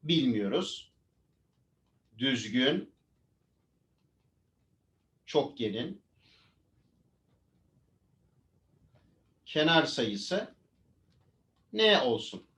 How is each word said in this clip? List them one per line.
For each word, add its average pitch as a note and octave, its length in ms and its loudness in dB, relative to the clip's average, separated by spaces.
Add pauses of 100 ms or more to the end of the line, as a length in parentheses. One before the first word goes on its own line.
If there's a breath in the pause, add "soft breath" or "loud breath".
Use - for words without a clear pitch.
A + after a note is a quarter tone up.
Bilmiyoruz. C3 880 -2 (1300)
Düzgün B2+ 720 -2 (2250)
çokgenin A#2+ 760 -4 (3500 soft breath)
kenar D#3 400 2
sayısı A2+ 680 -6 (1160)
n G#3+ 280 6
olsun. A#2 460 -2 (100)